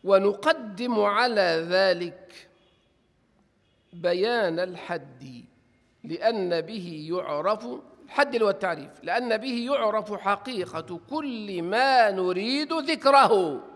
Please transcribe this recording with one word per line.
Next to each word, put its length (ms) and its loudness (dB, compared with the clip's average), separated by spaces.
"ونقدم 960 2
على 680 2
ذلك 800 -2
بيان 680 0
الحد، 840 -10
لأن 560 0
به 500 -10
يعرف"، 560 -2
الحد 300 0
اللي 100 2
هو 60 4
التعريف، 400 -4
"لأن 340 -2
به 360 -4
يعرف 400 0
حقيقة 880 -6
كل 520 -6
ما 480 4
نريد 600 -2
ذكره". 920 4